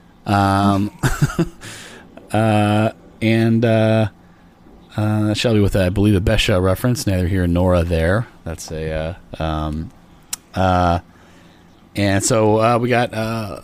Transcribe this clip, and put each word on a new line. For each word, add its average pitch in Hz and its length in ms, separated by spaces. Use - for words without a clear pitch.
Um, 101 640
<laughs> - 340
uh, 107 600
and, 113 420
uh, 110 440
uh, 107 360
Shelby 107 260
with, 98 160
uh, 101 60
I 92 80
believe, 104 240
the 92 80
Best 110 220
Show 98 160
reference, 95 480
neither 92 200
here 92 200
nor 87 360
there. 85 440
That's 82 280
a, 78 460
uh, 80 40
um, 78 480
uh, 90 460
and 98 280
so, 110 360
uh, 117 200
we 120 100
got, 120 240
uh, 110 500